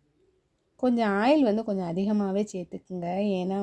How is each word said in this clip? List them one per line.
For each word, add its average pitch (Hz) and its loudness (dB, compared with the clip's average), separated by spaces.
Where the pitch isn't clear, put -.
கொஞ்சம் 233 2
ஆயில் 285 6
வந்து 214 2
கொஞ்சம் 190 -4
அதிகமாகவே 202 0
சேர்த்துக்குங்க, 180 -8
ஏன்னா 185 -2